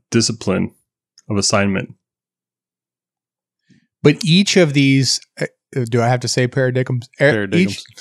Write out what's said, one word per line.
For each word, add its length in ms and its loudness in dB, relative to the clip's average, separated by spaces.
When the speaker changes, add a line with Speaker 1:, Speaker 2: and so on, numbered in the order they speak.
Speaker 1:
discipline 640 -2
of 80 -4
assignment. 560 -2
Speaker 2:
But 220 2
each 320 2
of 160 4
these, 480 2
uh, 60 -6
do 100 0
I 80 0
have 120 0
to 80 -6
say 180 0
paradigms? 640 -2
Uh, 100 0
Speaker 3:
Paradigms. 540 -2